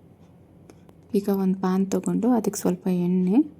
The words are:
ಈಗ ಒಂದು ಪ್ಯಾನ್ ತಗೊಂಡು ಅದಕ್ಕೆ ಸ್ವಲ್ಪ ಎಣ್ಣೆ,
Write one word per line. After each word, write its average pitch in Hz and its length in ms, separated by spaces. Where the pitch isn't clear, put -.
ಈಗ 202 140
ಒಂದು 190 300
ಪ್ಯಾನ್ 190 320
ತಗೊಂಡು 185 380
ಅದಕ್ಕೆ 208 300
ಸ್ವಲ್ಪ 185 280
ಎಣ್ಣೆ, 180 500